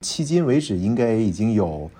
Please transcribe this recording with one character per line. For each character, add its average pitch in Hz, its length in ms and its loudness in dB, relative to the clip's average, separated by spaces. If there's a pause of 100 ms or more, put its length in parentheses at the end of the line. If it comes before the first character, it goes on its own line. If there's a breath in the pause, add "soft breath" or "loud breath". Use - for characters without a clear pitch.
迄 - 220 -4
今 160 240 0
为 135 140 4
止 110 160 -2
应 98 180 0
该 117 200 2
已 110 180 2
经 107 220 0
有 78 460 -2